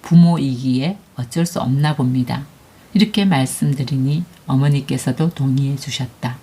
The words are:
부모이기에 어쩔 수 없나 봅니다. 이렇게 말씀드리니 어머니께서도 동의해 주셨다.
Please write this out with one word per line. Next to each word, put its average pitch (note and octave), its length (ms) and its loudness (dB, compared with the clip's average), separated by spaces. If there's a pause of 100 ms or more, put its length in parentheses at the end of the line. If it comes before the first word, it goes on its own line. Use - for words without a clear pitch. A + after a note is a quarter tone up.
부모이기에 C#3+ 960 2 (180)
어쩔 D3 300 -2
수 - 160 -6
없나 C#3+ 340 0
봅니다. B2+ 500 -2 (480)
이렇게 G#3 300 2
말씀드리니 C#3 1000 0 (240)
어머니께서도 C#3 840 0
동의해 C3+ 480 -2
주셨다. B2+ 640 -8